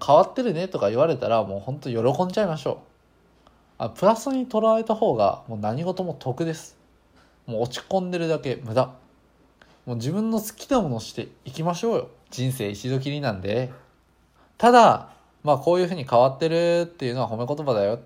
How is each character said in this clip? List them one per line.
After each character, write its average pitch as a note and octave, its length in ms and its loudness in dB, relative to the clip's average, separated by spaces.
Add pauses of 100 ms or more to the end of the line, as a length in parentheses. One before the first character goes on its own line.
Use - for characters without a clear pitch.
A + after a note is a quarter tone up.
「変 C#3 100 6
わ E3 80 8
っ - 100 0
て C4 120 -2
る G#3 100 0
ね」 F3+ 160 -4
と D3+ 80 -6
か G2+ 120 2
言 A2+ 100 -2
わ D#3+ 80 4
れ D3 80 0
た G#2 120 -4
ら、 A2+ 140 2
も G2 140 -6
う G2 40 -8
ほ B2+ 120 -8
ん D3 80 -10
と C3+ 100 -8
喜 B2 340 0
ん F3+ 40 -6
じ F#3 100 -6
ゃ G#3+ 60 2
い - 20 -2
ま D#3+ 100 -4
し - 120 -10
ょ - 20 -2
う。 - 60 -4 (1000)
あ、 A2+ 120 -6
プ - 160 0
ラ A3 80 6
ス A3+ 140 -8
に C4 180 -2
捉 A3 320 2
え A3+ 60 -4
た A3+ 100 0
方 G3+ 220 0
が、 G2+ 320 2
も A2+ 80 -8
う - 20 -8
何 A2 240 -4
事 F#3 220 -4
も D#3+ 120 -8
得 - 280 -6
で - 100 -4
す。 - 220 -20 (680)
も A2+ 120 -6
う A2+ 40 0
落 C3 180 -6
ち - 20 -14
込 F#3+ 200 -2
ん F3+ 100 -6
で F3+ 80 -2
る E3 80 -2
だ D#3 100 0
け C3+ 240 -6
無 A2+ 120 -8
駄。 B2+ 200 0 (920)
も B2 80 -6
う - 20 -6
自 A#2+ 160 -4
分 G#3+ 160 -2
の A3+ 100 0
好 A3 140 -10
き - 160 -20
な B3+ 140 2
も D#3 80 -2
の A#2 60 -4
を A2 40 -6
し - 140 -14
て A2+ 140 -8 (180)
い C3+ 40 -16
き D#3+ 120 -8
ま E3+ 120 0
し E3+ 120 -10
ょ A3+ 80 0
う - 20 2
よ。 - 120 -4 (220)
人 B2+ 220 -4
生 G#2+ 160 -6
一 G#2 220 -8
度 C3+ 100 -2
き C#3 100 -6
り D3 120 -6
な B2 100 -2
ん F#2+ 80 -8
で。 A#2 320 -4 (840)
た A#3 120 6
だ、 G#3+ 380 8 (340)
ま D3 120 4
あ、 - 20 0
こ E3+ 180 2
う F3+ 60 2
い F#3 40 2
う - 20 -2
ふ E3+ 60 -4
う - 20 -4
に D3+ 160 -8
「変 A#2+ 80 6
わ B2+ 100 8
っ C3+ 100 -6
て E3 80 0
る」 E3+ 380 2
っ - 20 -14
て C#3 200 -8
い B2+ 60 -2
う - 20 -4
の C3 80 -2
は A2 80 -4
褒 A2 80 -6
め A#2+ 80 -4
言 D3 180 -4
葉 C#3 80 0
だ G#2 120 2
よ G#2 100 0
っ - 20 -8
て B2+ 100 -10